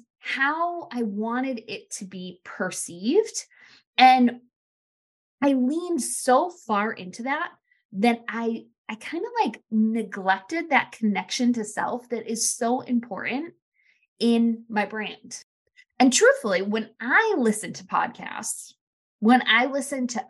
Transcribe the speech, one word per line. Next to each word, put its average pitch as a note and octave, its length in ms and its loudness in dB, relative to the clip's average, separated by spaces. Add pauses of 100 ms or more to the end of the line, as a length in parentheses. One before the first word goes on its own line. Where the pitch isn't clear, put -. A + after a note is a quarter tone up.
(180)
how E4 760 -2
I B3 100 -4
wanted A3+ 640 -4
it - 260 -12
to - 120 -10
be F#3 400 -12
perceived. G3+ 1000 -4 (520)
And B3+ 420 8 (1040)
I C#4 120 4
leaned D4+ 480 0
so C#4+ 480 2
far G#3+ 420 -2
into F#3 320 -12
that D#4 260 -4 (440)
that A#3 340 2
I, A3+ 380 -4 (220)
I A3 60 -8
kind E4+ 300 -8
of, A#4+ 80 -10 (120)
like, A3 260 -6
neglected A3 1000 -2
that - 220 2
connection A3 640 0
to A3 100 -2
self G#3+ 460 -6
that A3+ 200 -8
is - 240 -2
so B3 280 0
important A#3+ 720 -4 (640)
in A#3 500 2
my G#3 160 -2
brand. - 580 -12 (560)
And B3 140 6
truthfully, A#3 500 4
when G#3+ 280 -4 (100)
I G4 360 2
listen A3 380 0
to F#3 100 -14
podcasts, - 880 -6 (460)
when A#3+ 280 6
I A#3 200 4
listen C4+ 420 -4
to - 220 -6